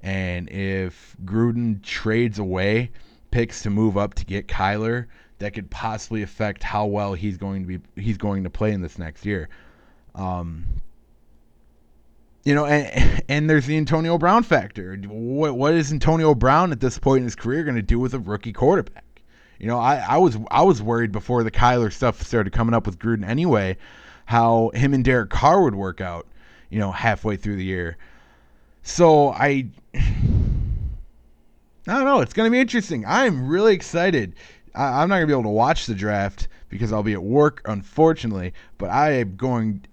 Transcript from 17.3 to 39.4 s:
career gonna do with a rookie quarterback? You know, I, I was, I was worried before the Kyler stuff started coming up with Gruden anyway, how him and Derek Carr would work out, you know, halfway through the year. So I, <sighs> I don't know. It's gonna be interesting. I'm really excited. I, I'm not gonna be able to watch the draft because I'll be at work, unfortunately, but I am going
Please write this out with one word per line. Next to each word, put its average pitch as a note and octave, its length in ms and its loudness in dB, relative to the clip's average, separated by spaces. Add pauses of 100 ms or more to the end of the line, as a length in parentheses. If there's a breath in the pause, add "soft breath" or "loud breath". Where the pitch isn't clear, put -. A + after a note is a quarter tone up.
career C#3+ 300 -4
gonna B2 160 -2
do A#2 180 2
with B2 140 -2
a C3 60 -4
rookie G#2 340 -6
quarterback? - 500 0 (560 soft breath)
You - 60 -10
know, A#2+ 140 -2
I, B2+ 160 2
I A#2+ 220 0
was, D#3+ 200 4 (140)
I C#3 100 4
was E3 200 4
worried A#2 300 -2
before A#2 320 -2
the A2 80 -4
Kyler B2 400 2
stuff - 300 -2
started G#2 320 -2
coming A#2 220 2
up A2 100 0
with F#2 140 -8
Gruden G#2+ 280 -2
anyway, A2 480 0 (520 loud breath)
how A#2 480 4
him C#3 180 2
and C3 100 2
Derek B2 280 2
Carr F3 320 4
would A#2+ 120 2
work F#2+ 240 -6
out, F2 280 -10 (420 soft breath)
you G#2+ 100 -4
know, G2 120 -2
halfway G#2 440 -2
through G2+ 220 -6
the F#2+ 80 -6
year. F2+ 320 -6 (840 soft breath)
So D#3 460 6
I, C3+ 380 -2 (140)
<sighs> - 140 -20
I - 40 -8 (1900 loud breath)
don't C4 200 0
know. C#4 160 4
It's - 120 -2
gonna A3+ 180 2
be B3 80 4
interesting. G#3+ 460 0
I'm D#3 420 2
really G3+ 260 4
excited. E3 640 0 (380 loud breath)
I, C3+ 280 0
I'm E3+ 80 2
not G3 60 2
gonna E3+ 120 2
be D3 60 4
able B2+ 100 2
to G#2+ 60 -2
watch A#2 360 2
the A2+ 100 -4
draft G2+ 520 -2 (220 soft breath)
because G#2 220 -4
I'll G#2+ 100 -2
be G#2 120 0
at F#2 100 -6
work, C#3+ 400 2
unfortunately, G#2+ 880 0 (240 loud breath)
but G2 120 -6
I C#3+ 220 2
am A2 260 -2
going A2+ 560 -4